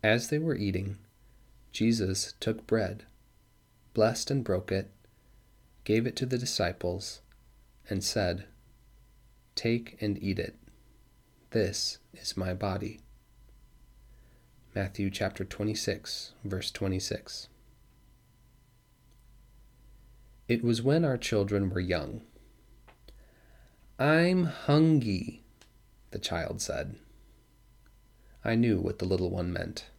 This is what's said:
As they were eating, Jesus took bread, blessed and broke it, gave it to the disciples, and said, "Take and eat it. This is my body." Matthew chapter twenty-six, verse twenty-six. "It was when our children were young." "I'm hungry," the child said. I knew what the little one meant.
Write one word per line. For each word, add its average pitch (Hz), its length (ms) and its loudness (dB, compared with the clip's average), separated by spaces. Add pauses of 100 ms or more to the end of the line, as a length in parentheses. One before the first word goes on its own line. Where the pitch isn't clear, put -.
As 113 260 4
they 151 100 0
were 156 160 0
eating, 98 440 -2 (720)
Jesus 110 640 0
took - 280 -4
bread, 104 400 0 (880)
blessed 113 360 4
and 131 140 0
broke 95 260 0
it, 95 200 -2 (960)
gave 113 220 4
it 131 100 -4
to 131 100 -2
the 127 100 -2
disciples, 95 880 -4 (680)
and 95 160 -2
said, 95 400 0 (1080)
"Take 117 480 -2
and 101 200 -2
eat 95 160 0
it. - 180 -6 (960)
This 101 460 0 (140)
is - 240 -8
my 92 160 -2
body." 95 480 -4 (1700)
Matthew 98 340 -2
chapter 98 360 -4
twenty-six, - 880 -4 (100)
verse 98 300 -4
twenty-six. - 760 -4 (3000)
"It 117 160 2
was 117 180 2
when 147 220 4
our 131 120 2
children 101 540 2
were 92 80 0
young." 90 440 -2 (1800)
"I'm 170 460 4
hungry," 143 1000 2 (680)
the - 80 -6
child - 420 -4
said. - 360 -6 (1500)
I 113 120 2
knew 113 240 4
what - 180 -2
the 90 80 -2
little 90 240 2
one 90 220 -2
meant. 85 340 -6 (120)